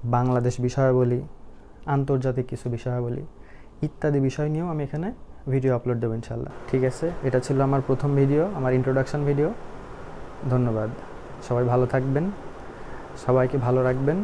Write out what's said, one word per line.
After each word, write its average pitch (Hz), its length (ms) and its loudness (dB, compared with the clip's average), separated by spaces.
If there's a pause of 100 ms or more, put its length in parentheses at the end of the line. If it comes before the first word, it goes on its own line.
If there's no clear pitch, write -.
(140)
বাংলাদেশ 123 400 4 (120)
বিষয়াবলী, 127 540 4 (720)
আন্তর্জাতিক 131 580 0
কিছু - 220 -8
বিষয়াবলী 123 480 -4 (640)
ইত্যাদি 151 320 0 (100)
বিষয় 151 260 -2
নিয়েও 170 180 -2
আমি 151 140 -2
এখানে 160 220 -4 (440)
ভিডিও 131 260 4
আপলোড 120 240 0
দেবো 113 160 0
ইনশাআল্লাহ। 117 340 -6 (180)
ঠিক 131 200 4
আছে, 160 160 -4 (200)
এটা 127 200 4
ছিল 135 120 2 (100)
আমার 139 200 4
প্রথম 135 220 2 (100)
ভিডিও, 143 220 4 (160)
আমার 127 200 2
ইন্ট্রোডাকশন 131 500 0
ভিডিও। 143 200 2 (1040)
ধন্যবাদ। 113 380 2 (560)
সবাই 123 260 2
ভালো 127 120 4 (100)
থাকবেন, 135 300 2 (1000)
সবাইকে 127 320 4 (100)
ভালো 127 220 4
রাখবেন। 135 360 2